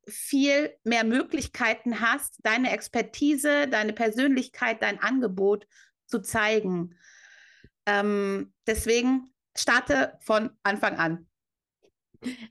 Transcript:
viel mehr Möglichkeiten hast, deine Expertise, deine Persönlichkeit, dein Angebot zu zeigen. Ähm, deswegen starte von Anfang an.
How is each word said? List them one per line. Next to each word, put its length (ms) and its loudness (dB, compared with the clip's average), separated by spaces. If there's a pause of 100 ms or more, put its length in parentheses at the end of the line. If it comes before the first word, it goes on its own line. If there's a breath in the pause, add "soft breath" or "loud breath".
viel 640 0 (100)
mehr 200 2
Möglichkeiten 1000 -2
hast, 420 -2
deine 280 0
Expertise, 960 0
deine 260 0
Persönlichkeit, 880 0
dein 180 -2
Angebot 680 0 (400 soft breath)
zu 120 -2
zeigen. 760 -2 (920 loud breath)
Ähm, 680 0 (120)
deswegen 640 0 (280)
starte 640 0
von 320 0 (100)
Anfang 360 -2
an. 300 -2 (1200 loud breath)